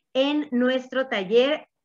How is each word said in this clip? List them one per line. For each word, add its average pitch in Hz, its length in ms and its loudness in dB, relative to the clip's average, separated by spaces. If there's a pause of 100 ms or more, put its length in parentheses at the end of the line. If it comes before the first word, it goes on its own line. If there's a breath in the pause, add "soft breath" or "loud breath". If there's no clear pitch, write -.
(140)
en 285 360 0
nuestro 254 580 -2
taller 240 600 0 (160)